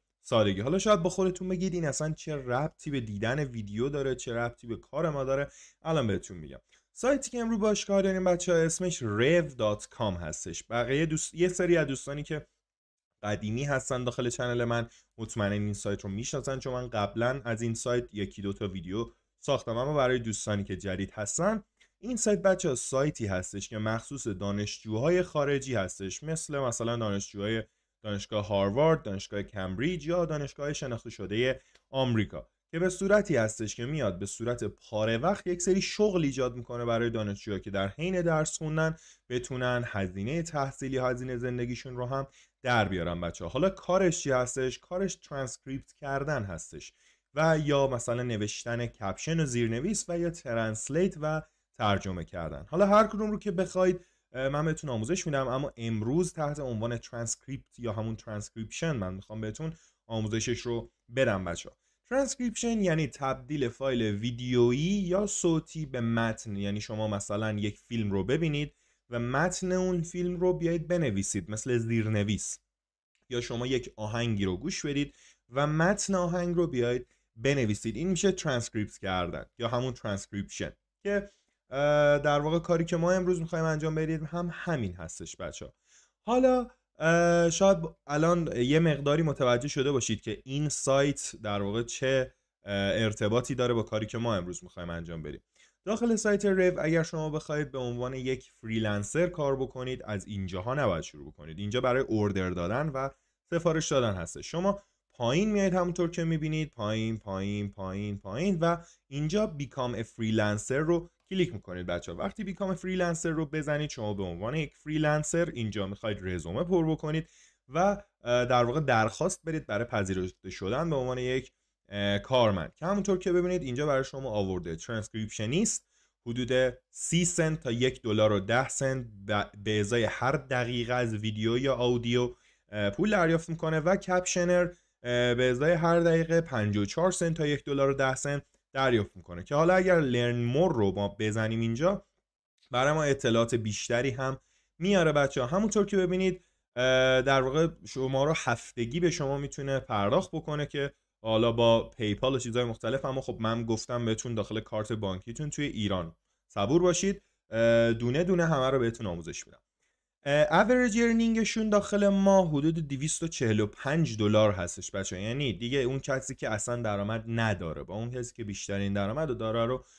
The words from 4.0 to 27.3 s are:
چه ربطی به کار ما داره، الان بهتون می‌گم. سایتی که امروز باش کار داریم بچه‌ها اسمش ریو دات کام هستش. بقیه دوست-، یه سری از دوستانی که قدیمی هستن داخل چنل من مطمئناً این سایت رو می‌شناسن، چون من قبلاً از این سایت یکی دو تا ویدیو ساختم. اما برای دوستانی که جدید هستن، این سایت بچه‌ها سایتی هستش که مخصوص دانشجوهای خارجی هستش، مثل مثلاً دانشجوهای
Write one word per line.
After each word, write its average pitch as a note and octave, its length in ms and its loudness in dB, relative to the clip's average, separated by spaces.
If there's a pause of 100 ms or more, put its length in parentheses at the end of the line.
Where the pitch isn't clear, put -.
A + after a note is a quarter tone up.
چه B2 180 -6
ربطی A#2 340 -4
به A2+ 100 -6
کار D#3+ 320 -4
ما C#3 140 -2
داره، C3+ 240 0 (340)
الان D3+ 260 0
بهتون F#2+ 300 -4
می‌گم. C2+ 220 -14 (340)
سایتی C4+ 360 0
که A#3+ 100 -6
امروز A3+ 200 0
باش G#3 260 2
کار G3 180 4
داریم F#3+ 200 2
بچه‌ها F3 340 4
اسمش E3 460 0
ریو C3 440 4
دات A2 420 -2
کام - 240 -2
هستش. E2 560 -8
بقیه B2 360 0
دوست-، D#3 280 -4
یه E3+ 140 2
سری F3 300 2
از D3 100 2
دوستانی C#3+ 360 -6
که D3+ 240 -8 (760)
قدیمی G#2 400 -2
هستن C3+ 400 -2
داخل B2 260 -2
چنل A#2+ 340 -2
من A#2 240 0 (300)
مطمئناً G#2 380 0
این G#2 180 -2
سایت G2+ 280 -4
رو G2+ 80 -8
می‌شناسن، B2+ 500 -4
چون B2+ 140 -6
من B2 160 -6
قبلاً A#2 560 0
از A#2 160 -2
این A2+ 120 0
سایت A#2+ 400 -2
یکی G2+ 280 -6
دو G2 120 -2
تا G2+ 140 -6
ویدیو F#2 380 -6 (340)
ساختم. A#2+ 380 -2
اما C#3 160 -2
برای B2+ 260 2
دوستانی G#2+ 440 -2
که F#2+ 140 -6
جدید F#2+ 340 -4
هستن، F#3 520 -2 (360)
این A3+ 180 -6
سایت G#3 240 2
بچه‌ها F#3 340 4
سایتی C3+ 500 0
هستش G2 440 -4
که A2 80 -8
مخصوص A2+ 500 -4
دانشجوهای G#2+ 960 0
خارجی C#3+ 520 -2
هستش، - 480 -4
مثل D3+ 360 -6
مثلاً A#2 380 -2
دانشجوهای G#2 680 -2 (400)